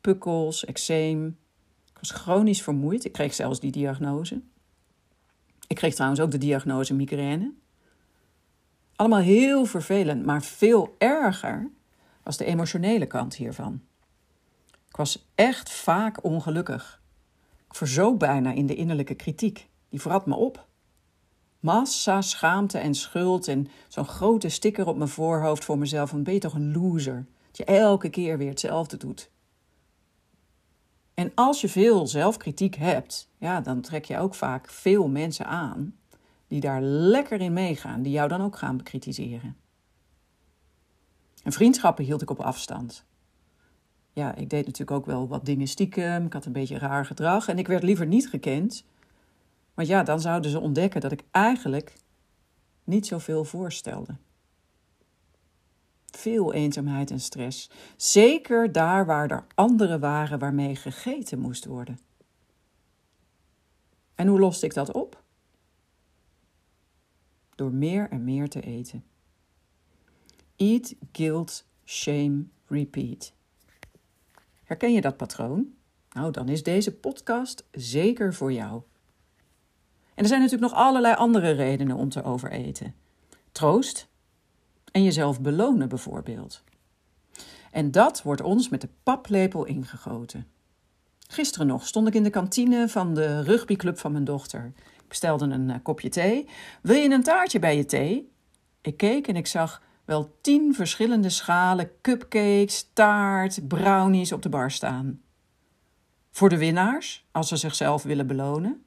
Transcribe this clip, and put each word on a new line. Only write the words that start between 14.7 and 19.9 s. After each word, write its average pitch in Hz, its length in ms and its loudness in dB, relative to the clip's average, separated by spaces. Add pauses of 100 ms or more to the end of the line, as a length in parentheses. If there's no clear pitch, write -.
Ik - 80 -20
was - 380 -6
echt 240 360 2
vaak 208 540 -2
ongelukkig. 156 760 -4 (680)
Ik - 60 -20
verzoop 175 440 2
bijna 139 340 0
in 139 140 0
de 143 80 -2
innerlijke 151 400 -4
kritiek. - 540 -6 (200)
Die - 120 -10